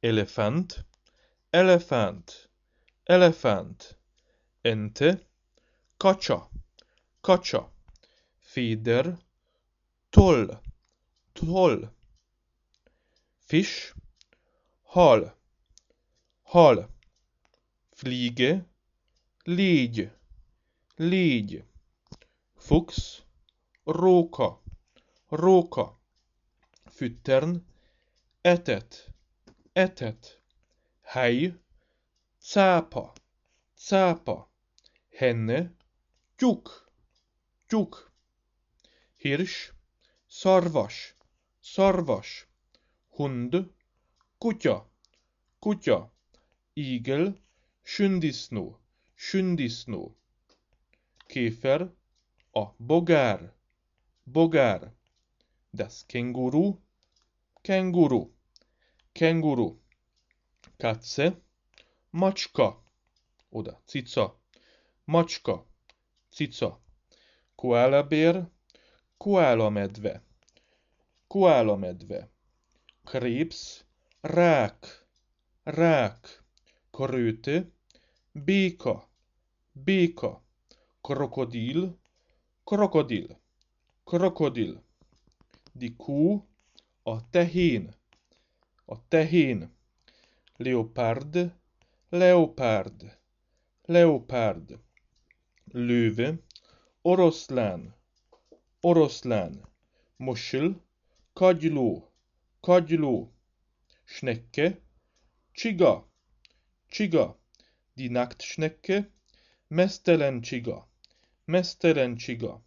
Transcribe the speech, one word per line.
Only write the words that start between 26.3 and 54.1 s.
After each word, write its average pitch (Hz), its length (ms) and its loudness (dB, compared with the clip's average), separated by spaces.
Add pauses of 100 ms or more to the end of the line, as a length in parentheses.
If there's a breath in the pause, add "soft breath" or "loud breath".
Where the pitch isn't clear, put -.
Füttern, 135 800 -4 (800)
etet, 175 680 -2 (600)
etet. 180 680 -4 (600)
Hely, 127 520 -2 (840)
cápa, 180 760 0 (600)
cápa. 175 760 -2 (600)
Henne, 123 640 -2 (640)
tyúk, - 540 -2 (800)
tyúk. - 440 -6 (1040)
Hirs, 143 580 -6 (520)
szarvas, 170 880 0 (460)
szarvas. 180 880 -2 (680)
Hund, 139 540 -4 (680)
kutya, 185 520 -4 (680)
kutya. 147 540 -2 (600)
Igel, 139 640 -4 (460)
sündisznó, 160 960 -4 (340)
sündisznó. 147 1000 -6 (1120)
Kéfer, 135 640 -4 (600)
a 107 120 -4 (140)
bogár, 131 760 0 (680)